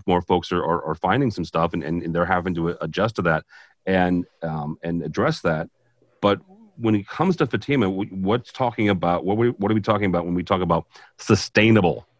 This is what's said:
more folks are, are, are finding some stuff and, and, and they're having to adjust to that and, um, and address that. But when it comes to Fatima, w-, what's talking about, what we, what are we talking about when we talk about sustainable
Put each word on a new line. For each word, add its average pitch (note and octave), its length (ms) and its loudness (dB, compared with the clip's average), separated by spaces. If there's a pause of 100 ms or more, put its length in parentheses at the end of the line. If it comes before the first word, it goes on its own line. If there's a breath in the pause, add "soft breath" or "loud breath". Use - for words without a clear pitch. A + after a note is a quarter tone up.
more F2 160 2
folks F2+ 280 -2
are, F2 140 0
are, E2 200 -2
are D#2 100 -4
finding A2+ 360 0
some F2 140 -6
stuff E2 280 0
and, E2 120 -4
and, E2 180 -4
and E2 120 -6
they're F2 100 2
having F2+ 300 -2
to E2+ 260 -2
adjust F#2 360 -2
to G2+ 60 -4
that D#2+ 220 0 (400 soft breath)
and, F2+ 400 2 (180)
um, D#2 400 -6
and E2+ 200 -4
address G#2 400 -4
that. E2 260 -2 (520)
But G2+ 200 2 (360)
when A2+ 180 2
it G2+ 120 0
comes F3 300 0
to D#3 100 2
Fatima, B2 400 0
w-, G2 240 -2
what's F#2+ 420 -2
talking A#2 360 -2
about, F2 360 0
what F#2+ 120 0
we, A#2+ 140 2
what G2+ 200 -2
are A2 40 2
we A2 60 2
talking G#2 260 0
about F2 180 0
when F2 100 -2
we F2+ 80 -2
talk F#2 200 0
about E2 240 0 (320 soft breath)
sustainable G#2+ 880 2 (140)